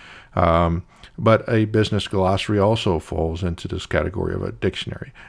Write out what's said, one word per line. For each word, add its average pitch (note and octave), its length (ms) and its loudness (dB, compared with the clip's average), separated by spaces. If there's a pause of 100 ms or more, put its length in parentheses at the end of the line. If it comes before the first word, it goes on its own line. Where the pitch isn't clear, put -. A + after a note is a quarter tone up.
(340)
Um, E2+ 520 2 (320)
but A2 300 4
a A2 180 2
business G#2+ 420 0
glossary G2 500 0
also G2+ 400 2
falls E2 460 -4
into F2 240 -4
this F2 180 -6
category E2+ 480 -2
of - 100 -4
a - 80 -6
dictionary. - 640 -6 (160)